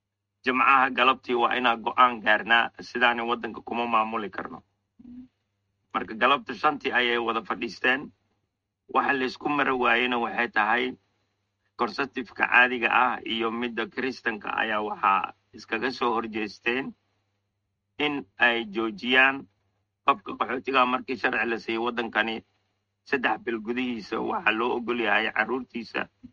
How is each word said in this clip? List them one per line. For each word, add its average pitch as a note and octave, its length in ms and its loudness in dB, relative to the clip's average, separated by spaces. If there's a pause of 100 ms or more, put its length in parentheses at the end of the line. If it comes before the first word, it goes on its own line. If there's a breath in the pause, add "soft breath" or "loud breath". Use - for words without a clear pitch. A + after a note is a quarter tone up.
(440)
Jimcaha B2+ 460 4
galabtii B2+ 440 2
waa A#2 220 2
inaan A#2+ 260 2
go'aan B2 380 4
gaarnaa, G#2+ 500 4 (100)
sidaani A#2+ 420 2
waddanka A#2 380 -4
kuma A#2+ 260 -4
maamuli A2 440 0
karno. - 320 -12 (1300)
Marka G#2+ 200 -4
galabta B2 400 2
shantii C3+ 380 -2
ayay A#2+ 260 2
wada A2+ 240 -2
fadhiisteen. A#2 680 -4 (840)
Waxa C3 180 2
la C3 120 0
isku B2+ 240 -6
mari C#3 240 0
waayena B2 460 2
waxay A#2 300 -2
tahay A2 360 0 (960)
conservative-ka B2 680 -4
caadiga B2 460 4
ah A#2 320 4
iyo A2+ 260 -2
midda A2+ 360 -4
Kiristanka A#2+ 680 -6
ayaa G#2+ 260 0
waxaa G2+ 500 2 (220)
iskaga A2+ 380 -4
soo A#2+ 220 0
horjeesteen A2+ 800 -4 (1040)
in C#3+ 280 -4 (120)
ay A#2 300 2
joojiyaan A#2+ 800 2 (600)
qofka - 320 -2
qaxootiga B2+ 480 2
markii B2+ 300 -2
sharci A#2 320 -2
la A#2 100 -2
siiyey A2+ 220 -4
waddankani, A2+ 640 -2 (640)
saddex A#2+ 360 0
bil A#2 200 -4
gudihiisa A#2+ 560 -4
waxaa G#2+ 320 0
loo A#2+ 240 0
ogol A#2+ 240 -4
yahay G#2+ 320 0
carruurtiisa, A#2 680 -4 (320)